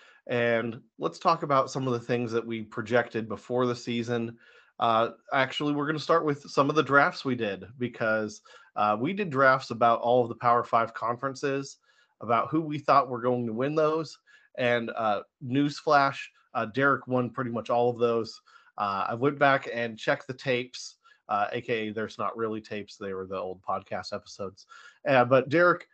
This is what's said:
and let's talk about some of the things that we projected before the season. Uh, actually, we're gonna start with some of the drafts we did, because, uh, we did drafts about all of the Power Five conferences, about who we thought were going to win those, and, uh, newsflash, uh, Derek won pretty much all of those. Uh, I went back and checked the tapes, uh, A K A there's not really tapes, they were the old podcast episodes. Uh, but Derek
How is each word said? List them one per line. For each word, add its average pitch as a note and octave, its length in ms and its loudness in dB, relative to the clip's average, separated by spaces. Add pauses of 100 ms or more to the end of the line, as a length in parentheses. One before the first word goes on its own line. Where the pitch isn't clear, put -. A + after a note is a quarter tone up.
(280)
and A#2+ 540 0 (180)
let's E3 180 -4
talk E3 260 2
about C3+ 280 2
some C3 160 -2
of B2+ 60 0
the A#2 60 -2
things A#2+ 340 -2
that A2+ 120 0
we A2+ 180 -6
projected A2+ 640 -2
before B2 360 -2
the B2 100 0
season. A#2 640 -6 (400)
Uh, A2+ 340 2 (200)
actually, C#3 420 0
we're D3 140 -2
gonna D#3 100 -2
start D#3+ 280 0
with C#3+ 240 -4
some C#3+ 200 2
of D3+ 60 0
the D#3 80 4
drafts C#3+ 400 2
we C3+ 100 0
did, G2+ 320 -4 (120)
because, A2 640 -2 (340)
uh, G#2 240 2
we D#3 140 -2
did G3 160 -4
drafts C3 420 4
about A#2 300 4
all A#2+ 220 4
of A#2 40 0
the A2+ 80 -8
Power A#2+ 300 4
Five A#2 280 2
conferences, C3+ 840 -6 (420)
about A2+ 300 0
who D#3 100 0
we D3 180 -6
thought C3+ 300 4
were B2 140 -6
going B2 240 0
to A2 80 -4
win C3 200 -2
those, D#3 460 0 (380)
and, A#2+ 400 0
uh, G#2+ 240 0 (200)
newsflash, C#3+ 760 2 (380)
uh, A2+ 100 -2
Derek B2+ 420 2
won B2+ 220 0
pretty B2 220 -6
much A2+ 180 -6
all A#2+ 200 4
of A#2 100 -6
those. A#2 420 0 (360)
Uh, G2 300 -2
I A2+ 60 -4
went C#3 260 -2
back C#3 340 4
and A#2 240 -6
checked - 300 -2
the C3 60 -8
tapes, B2 640 -6 (300)
uh, G#2 260 0
A B2 80 -4
K A2+ 260 -4
A G#2+ 40 -6
there's G#2+ 280 -8
not G#2 180 -4
really A2 240 -4
tapes, G#2 360 -12
they G2 160 -8
were F#2+ 120 -8
the F#2+ 100 -10
old F#2 280 -8
podcast G2 500 -6
episodes. G2 540 -12 (400)
Uh, B2+ 180 6
but C3 240 4
Derek E3+ 440 2